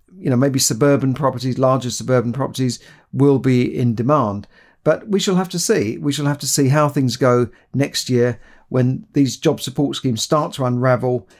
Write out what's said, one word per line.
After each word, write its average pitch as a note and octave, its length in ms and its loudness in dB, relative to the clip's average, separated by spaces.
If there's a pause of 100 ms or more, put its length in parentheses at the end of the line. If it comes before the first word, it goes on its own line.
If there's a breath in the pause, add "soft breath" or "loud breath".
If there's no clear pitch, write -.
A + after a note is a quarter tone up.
(180)
you D#3 120 -4
know, B2 80 2
maybe C3+ 220 2
suburban C3+ 540 2
properties, B2+ 440 -4
larger B2+ 340 0
suburban A#2 400 -2
properties C3 480 -4 (320 loud breath)
will C3+ 280 4
be B2 380 2
in A#2+ 180 0
demand. A#2 520 0 (360 soft breath)
But - 240 0
we G3+ 120 0
shall F#3+ 160 0
have F3+ 140 0
to E3+ 100 -6
see. E3+ 380 -2
We D3 160 -2
shall C#3+ 120 -4
have C#3+ 140 -2
to C#3 80 -10
see C3+ 220 2
how D3 200 4
things C3 280 0
go B2 320 2 (240 soft breath)
next - 360 -4
year B2 300 0 (300 soft breath)
when B2+ 440 0
these C3+ 220 2
job - 260 0
support C#3 340 -4
schemes B2+ 260 -4
start D#3 320 -2
to C3+ 120 -4
unravel B2 640 0 (120)